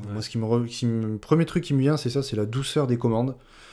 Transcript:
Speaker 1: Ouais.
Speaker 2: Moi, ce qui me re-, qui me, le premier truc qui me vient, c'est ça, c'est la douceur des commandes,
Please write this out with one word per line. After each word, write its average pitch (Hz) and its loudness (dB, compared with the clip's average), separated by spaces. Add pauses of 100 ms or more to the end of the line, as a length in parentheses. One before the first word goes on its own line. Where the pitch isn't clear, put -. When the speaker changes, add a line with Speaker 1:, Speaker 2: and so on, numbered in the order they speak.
Speaker 1:
Ouais. 101 -10
Speaker 2:
Moi, 104 -6
ce - -8
qui - -6
me 110 -2
re-, 117 2
qui 120 -4
me, 113 0
le 110 -2
premier 160 2
truc 160 -2
qui 143 -2
me 139 4
vient, 143 4
c'est 123 -2
ça, 135 0
c'est 123 -6
la 104 2
douceur 135 -2
des 123 2
commandes, 120 0 (380)